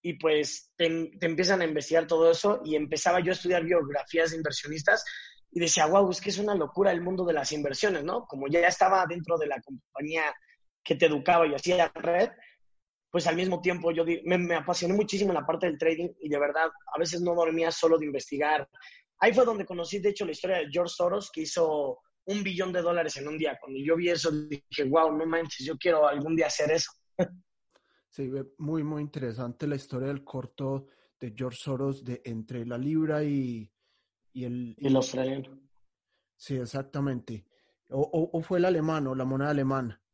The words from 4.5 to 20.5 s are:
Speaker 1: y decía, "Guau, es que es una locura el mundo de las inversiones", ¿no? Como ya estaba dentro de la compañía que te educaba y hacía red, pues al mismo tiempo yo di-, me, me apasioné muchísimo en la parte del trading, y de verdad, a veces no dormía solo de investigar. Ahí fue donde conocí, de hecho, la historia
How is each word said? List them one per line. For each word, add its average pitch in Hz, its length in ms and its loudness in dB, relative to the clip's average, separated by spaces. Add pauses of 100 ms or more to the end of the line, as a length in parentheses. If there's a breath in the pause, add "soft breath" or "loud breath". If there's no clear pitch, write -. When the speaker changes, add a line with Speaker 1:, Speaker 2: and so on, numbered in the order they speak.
Speaker 1:
y - 100 -4
decía, 165 260 4
"Guau, 190 240 6
es 175 100 -4
que 202 100 -4
es 175 80 -4
una 208 160 0
locura 180 380 2
el 170 80 -2
mundo 180 240 -2
de 170 80 0
las 143 200 0
inversiones", 147 520 -2
¿no? 208 220 -4
Como 139 220 -8
ya 165 200 4
estaba 190 400 4
dentro 170 300 -4
de 151 100 -2
la 135 140 -4
compañía 147 680 -6 (520 soft breath)
que - 100 0
te 139 120 4
educaba 160 400 4
y 147 80 0
hacía 175 400 2
red, 175 340 2 (840 loud breath)
pues 170 160 0
al 165 100 2
mismo 180 260 0
tiempo 175 280 2
yo 165 140 0
di-, 165 220 0
me, 180 100 2
me 175 200 0
apasioné 175 380 -2
muchísimo 202 360 0
en 175 60 0
la 143 100 -2
parte 170 200 -2
del 156 120 -2
trading, 165 320 0 (100)
y 156 80 -10
de 143 100 0
verdad, 147 300 0 (260)
a 151 40 -4
veces 170 240 -2
no 175 120 0
dormía 165 360 2
solo 165 280 4
de 156 80 -2
investigar. 143 600 -2 (520 loud breath)
Ahí 208 140 4
fue 254 100 6
donde 214 220 0
conocí, 180 320 -6
de 202 120 2
hecho, 202 160 -6
la 160 60 -6
historia 180 260 -2